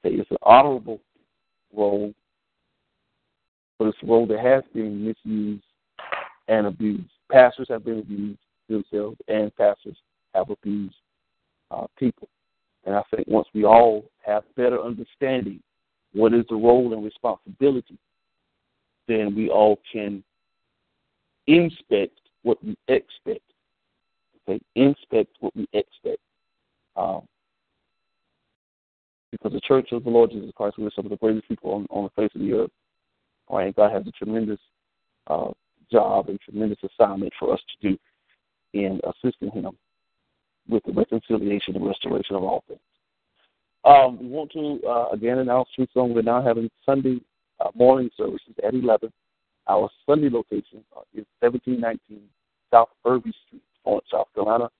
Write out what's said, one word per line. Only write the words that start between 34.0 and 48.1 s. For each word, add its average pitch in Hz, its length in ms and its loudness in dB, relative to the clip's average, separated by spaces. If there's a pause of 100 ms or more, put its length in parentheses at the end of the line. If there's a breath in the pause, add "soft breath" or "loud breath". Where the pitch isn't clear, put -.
a - 60 -14
tremendous, 107 480 -6 (640)
uh, 76 220 -4 (420)
job 104 380 0
and 101 120 -10
tremendous 104 420 -6
assignment 98 560 0
for - 140 -2
us - 80 -2 (200)
to 104 100 -2
do 95 80 -2 (760)
in 98 320 -4
assisting - 460 -6
Him 95 260 -12 (920)
with - 160 0
the - 80 -8
reconciliation 101 840 -2
and 98 100 -4
restoration 98 500 -6
of 92 80 -4
all - 240 -4
things. - 120 -20 (1040)
Um, 131 340 8
we 123 100 -12
want 147 240 -10
to, 147 360 -6
uh, 120 240 -2
again 117 260 -2
announce 127 360 0
Truth 127 200 -4
Zone. 123 180 0
We're 117 100 0
now 120 200 0
having 117 280 0 (140)
Sunday, 135 360 0 (400)
uh, - 140 -2
morning 123 420 4